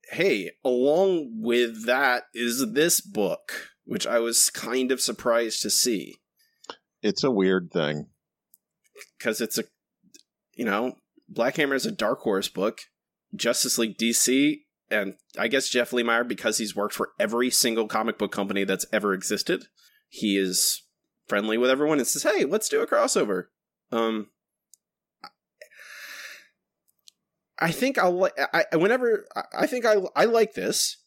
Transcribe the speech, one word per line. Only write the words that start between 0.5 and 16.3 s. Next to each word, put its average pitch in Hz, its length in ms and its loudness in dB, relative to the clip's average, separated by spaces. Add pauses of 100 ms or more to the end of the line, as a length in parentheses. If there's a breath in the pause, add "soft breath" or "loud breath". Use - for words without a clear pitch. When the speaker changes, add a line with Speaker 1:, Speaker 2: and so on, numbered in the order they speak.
Speaker 1:
along 147 680 2 (100)
with 117 440 0
that 123 380 2 (100)
is 120 400 -2
this 156 280 2
book, - 680 -4 (160)
which - 220 -4
I 117 120 2
was 117 300 2
kind 123 420 -2
of 127 100 0
surprised 117 640 0
to 107 60 -4
see. 92 480 -2 (840 loud breath)
Speaker 2:
It's 104 220 -2
a 135 80 4
weird 95 400 2
thing. 76 360 -2 (1120)
Speaker 1:
'Cause 113 220 -2
it's - 160 -4
a, - 80 -4 (880)
you 120 120 -6
know, 110 300 -2 (340)
Black 120 280 -2
Hammer 139 180 2
is 123 100 -2
a 113 60 -4
Dark 110 300 -2
Horse 101 260 0
book. 98 340 -4 (540)
Justice 120 420 0
League 110 200 -2
D 117 160 0
C, 143 520 2 (240)
and 98 260 -2 (220)
I 113 100 -2
guess 135 220 0
Jeff 120 220 0
Lemire, 117 360 2
because 107 300 -2